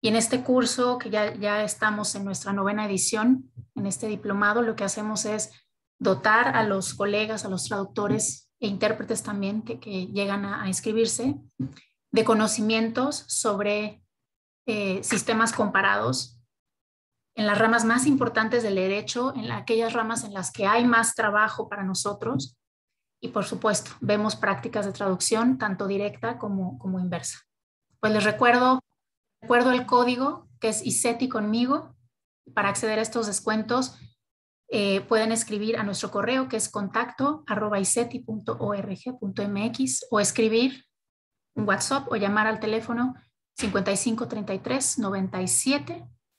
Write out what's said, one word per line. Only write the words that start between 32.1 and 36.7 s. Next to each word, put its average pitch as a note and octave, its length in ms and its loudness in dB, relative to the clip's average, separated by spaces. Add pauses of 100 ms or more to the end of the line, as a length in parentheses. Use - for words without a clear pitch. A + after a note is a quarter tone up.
Para G3+ 160 0
acceder G#3+ 300 0
a - 20 0
estos A3+ 260 -2
descuentos, A3 720 0 (720)
eh, G3 320 0
pueden A3 320 2
escribir G#3+ 440 -2
a A3 60 -2
nuestro G3+ 280 -6
correo B3 360 0
que B3 80 -6
es - 140 -2
contacto A#3+ 800 -2